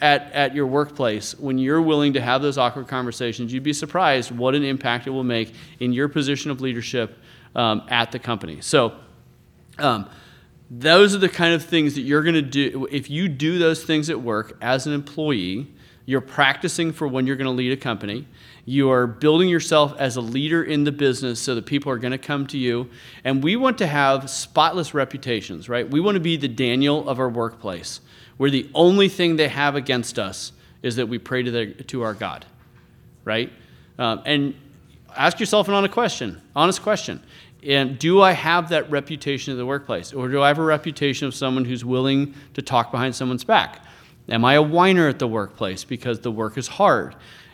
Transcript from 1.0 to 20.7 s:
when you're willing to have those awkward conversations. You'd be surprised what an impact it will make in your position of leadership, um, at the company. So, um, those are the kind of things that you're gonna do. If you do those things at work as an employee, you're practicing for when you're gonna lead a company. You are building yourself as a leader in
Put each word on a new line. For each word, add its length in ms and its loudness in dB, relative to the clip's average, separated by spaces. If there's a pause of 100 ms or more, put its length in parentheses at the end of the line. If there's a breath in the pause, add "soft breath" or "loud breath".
when 200 -4
you're 240 2
willing 320 2
to 80 0
have 200 0
those 160 0
awkward 300 0
conversations. 640 -4
You'd 120 -6
be 100 -2
surprised 580 0
what 240 0
an 80 0
impact 440 -2
it 20 -4
will 140 -4
make 300 -2 (260 loud breath)
in 140 -2
your 140 0
position 440 -2
of 100 -8
leadership, 560 -4 (380 soft breath)
um, 340 0
at 220 0
the 80 -8
company. 420 -8
So, 320 2 (880)
um, 280 0 (640 loud breath)
those 460 6
are 40 -2
the 100 4
kind 240 2
of 100 0
things 320 2
that 60 -4
you're 220 2
gonna 180 2
do. 500 -2
If 180 -6
you 180 -2
do 300 -2
those 260 2
things 260 0
at 120 -4
work 400 -4
as 240 -2
an 80 -2
employee, 760 -4 (380 soft breath)
you're 160 0
practicing 720 0
for 120 -4
when 220 0
you're 80 0
gonna 160 -2
lead 200 -2
a 60 -2
company. 500 -6 (360 loud breath)
You 280 2
are 160 4
building 420 4
yourself 480 2
as 200 -4
a 40 -2
leader 420 -2
in 200 0